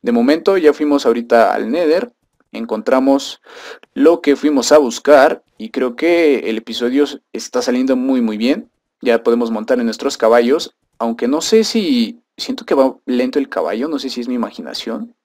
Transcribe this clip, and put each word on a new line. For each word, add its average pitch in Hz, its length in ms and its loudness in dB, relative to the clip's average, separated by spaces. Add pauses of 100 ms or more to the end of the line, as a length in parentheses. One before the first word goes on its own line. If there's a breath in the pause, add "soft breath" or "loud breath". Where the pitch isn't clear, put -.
De 123 80 -2
momento 151 460 2
ya 151 160 6
fuimos 143 340 0
ahorita 117 480 2
al 107 160 -4
Nether, 175 420 -2 (380)
encontramos 127 880 -2 (540 loud breath)
lo 160 280 4
que 143 120 2
fuimos 139 380 0
a 151 60 8
buscar 139 640 4 (120)
y 220 140 -14
creo 123 240 -4
que 156 560 2
el 110 80 -4
episodio 123 460 -2
s-, 139 160 -8 (120)
está 117 300 -6
saliendo 131 320 0
muy, 127 280 -2
muy 107 160 -4
bien. 139 320 -2 (300)
Ya 117 220 0
podemos 117 300 0
montar 113 260 -2
en 120 60 -2
nuestros 117 340 -4
caballos, 120 560 2 (240)
aunque 117 300 -4
no 147 140 -2
sé 220 200 2
si... 208 580 -2 (160)
Siento - 280 -10
que - 100 -2
va 131 220 0 (100)
lento 127 320 -2
el 135 100 -4
caballo, 98 380 -4
no 147 140 -6
sé 135 100 -8
si 120 100 -8
es 117 60 -8
mi 123 80 -6
imaginación. 113 800 -10 (100)